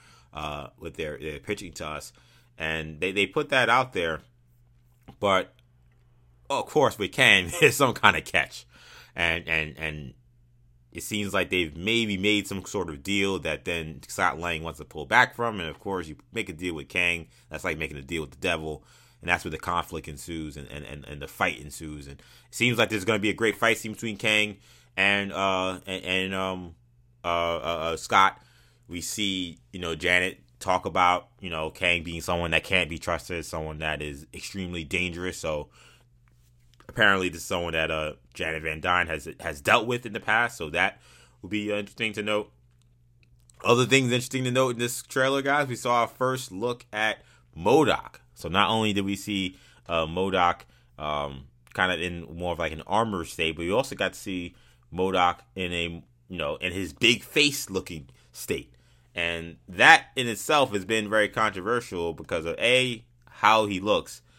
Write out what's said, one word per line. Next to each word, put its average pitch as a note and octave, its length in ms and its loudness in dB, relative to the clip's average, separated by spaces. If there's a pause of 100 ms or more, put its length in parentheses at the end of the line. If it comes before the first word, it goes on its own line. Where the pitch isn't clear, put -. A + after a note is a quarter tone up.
(320)
uh, D2 360 -10 (100)
what E2 160 -12
they're, D2+ 260 -8
they're D2+ 200 -10
pitching G2+ 340 -8
to E2 120 -8
us. D2+ 260 -10 (440)
And D#2+ 440 -4
they, F#2 100 0
they G2 160 2
put - 220 -2
that B2+ 200 4
out B2 240 4
there. E2 280 -2 (960)
But, F#2+ 340 2 (960)
of C3 180 -2
course, C3+ 300 4
with F#2+ 140 -2
Kang, G2+ 460 6
<laughs> - 40 0
there's D3+ 140 8
some C3 200 4
kind G2 220 6
of D#2 80 -4
catch. - 420 -2 (500)
And, E2 320 0
and, D#2 300 -2
and D2+ 360 -8 (800)
it E2 100 -12
seems G#2 320 -4
like F#2 160 0
they've E2+ 260 0
maybe G#2 400 0
made G2+ 300 2
some F#2+ 180 -8
sort F#2 240 -6
of D2 140 -10
deal G2 380 0
that D#2 240 -6
then D#2+ 420 -6
Scott E2+ 320 0
Lang E2 240 -4
wants D#2+ 160 -8
to D#2 60 -14
pull D2 220 -12
back A#2+ 280 4
from. A#2 240 -4
And, E2+ 100 -6
of - 120 -12
course, F#2+ 260 -4
you D#2 80 -12 (180)
make A2 160 -6
a F2+ 40 -8
deal E2+ 240 -4
with C#2 120 -10
Kang. F2 380 0 (240)
That's D#2 140 -10
like E2 140 -4
making D2+ 180 -8
a C#2 60 -12
deal D#2+ 200 -6
with C#2 80 -10
the - 60 -20
devil. D#2 480 -4 (360)
And E2+ 100 -4
that's F2 120 0
where F2+ 80 -8
the D#2 60 -6
conflict E2+ 500 -4
ensues D#2 520 -10
and, C#2 100 -16
and, C#2+ 160 -14
and, C2+ 220 -14
and C#2+ 160 -12
the C#2+ 40 -10
fight F2 320 -2
ensues. D2 480 -12
And C#2+ 140 -16
it - 340 -20
seems A#2+ 220 2
like A2 140 4
there's G2+ 160 -2
gonna G#2+ 120 4
be G#2 120 0
a F#2+ 40 0
great G#2+ 220 2
fight A#2 220 2
scene A2 160 -8
between G#2+ 240 -8
Kang G#2+ 400 0 (400)
and, G2 340 2
uh, F#2 540 0
and, F#2+ 180 -6
and, F#2+ 300 -2
um, F#2 400 -4 (500)
uh, E2+ 320 0
uh, D#2+ 40 -4
uh, E2 360 -4
Scott. F#2+ 420 4 (480)
We F2 140 -10
see, F#2 600 -4 (120)
you F#2 80 -10
know, E2+ 140 -4
Janet F2+ 460 0 (200)
talk F#2 240 0
about, F2+ 440 2 (120)
you G2 80 -10
know, D#2+ 220 -4
Kang F2 320 0
being E2 180 -8
someone E2+ 300 0
that D#2+ 140 2
can't F2 260 2
be D#2+ 80 -6
trusted, E2 480 -4
someone D#2 320 -8
that D#2 240 -4
is D2 320 -10
extremely F2+ 500 -8
dangerous. F2 540 -4
So D2+ 320 -4 (1160)
apparently F#2+ 440 4
this E2 100 -10
is - 60 -12
someone F2 260 -2
that, D#2+ 180 0
uh, D#2 240 -2 (200)
Janet D#2+ 280 -4
Van D#2 180 -6
Dyne F2+ 260 4
has, D#2+ 200 -4 (140)
has D2+ 220 -8
dealt G#2+ 240 4
with B2 180 -4
in A2 80 -12
the G#2+ 80 -8
past. A2+ 380 0
So D#2+ 100 -6
that F2 320 0 (400)
will F#2+ 80 -14
be G#2 220 -4
interesting G#2 420 -4
to G#2+ 100 -6
note. G#2 300 -2 (1120)
Other A#2+ 220 6
things C3 260 4
interesting B2 320 0
to B2+ 60 -2
note B2+ 240 2
in A#2 60 -12
this A#2+ 220 -4
trailer, C3+ 380 0
guys, C#3 260 2
we B2 100 -6
saw A#2+ 260 2
our A2+ 60 2
first B2+ 440 -4
look A#2+ 400 -4
at G#2+ 320 0 (320)
modok. G#2+ 600 4 (200)
So - 120 -10
not F#2 200 4
only A2 240 2
did G2 120 0
we G2 100 0
see, F#2+ 420 -4 (320)
uh, E2 180 2
modok, F2+ 560 2 (360)
um, C#2+ 460 -6 (280)
kind F#2 200 2
of E2+ 80 0
in F2 220 -4 (140)
more F2 160 -2
of, D#2+ 60 -6
like, D#2+ 140 -2
an D#2 120 -10
armor G2+ 400 2
state, D#2+ 300 -2
but D#2+ 80 -8
we E2+ 80 -2
also B2 240 0
got F#2+ 200 -2
to - 40 -16
see F2+ 380 -8 (360)
modok F2+ 460 2 (160)
in F2+ 180 -4
a, E2+ 300 -4 (260)
you F#2 80 -12
know, D2+ 200 -2
in F2+ 160 -4
his F2+ 200 -6
big A#2 300 2
face C#3+ 480 0
looking F2+ 380 -6 (240)
state. - 420 -8 (400)
And E2+ 440 -4 (100)
that B2 380 8 (100)
in B2+ 100 -2
itself B2+ 460 2
has G2 120 -2
been G#2 240 0
very G#2 200 4
controversial G2+ 840 -2
because D#2+ 320 -6
of E2 140 -4
A, B2 460 2 (260)
how A2 360 6
he G2+ 120 0
looks, F#2+ 420 0 (180)